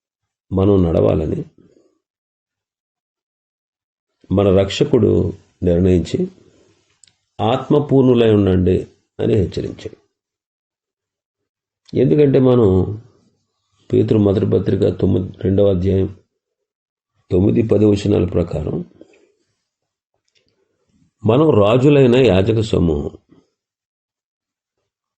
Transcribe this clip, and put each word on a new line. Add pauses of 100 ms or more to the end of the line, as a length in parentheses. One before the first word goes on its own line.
(540)
మనం
నడవాలని (3000)
మన
రక్షకుడు (300)
నిర్ణయించి, (1120)
"ఆత్మపూర్ణులై
ఉండండి" (320)
అని
హెచ్చరించాడు. (2000)
ఎందుకంటే
మనం (960)
పేతురు
మొదటి
పత్రిక
తొమ్మిది,
రెండవ
అధ్యాయం (1160)
తొమ్మిది,
పది
వచనాల
ప్రకారం (2500)
మనం
రాజులైన
యాజక
సమూహం, (2000)